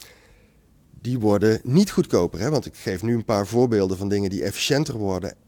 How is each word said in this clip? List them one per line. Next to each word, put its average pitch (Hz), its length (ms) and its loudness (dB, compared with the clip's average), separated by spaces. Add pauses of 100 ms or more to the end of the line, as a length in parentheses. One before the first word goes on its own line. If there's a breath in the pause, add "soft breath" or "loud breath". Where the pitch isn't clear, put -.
(1000 soft breath)
die 123 180 -4
worden 107 460 4
niet 180 260 4
goedkoper, 87 500 0
hè? 120 100 -2
Want 143 160 -2
ik - 100 -16
geef 95 260 -6
nu 117 120 0
een 113 100 -2
paar 101 220 0
voorbeelden 107 500 2
van 98 120 -4
dingen 101 220 0
die 95 120 -4
efficiënter 135 540 -2
worden 95 380 -6 (140)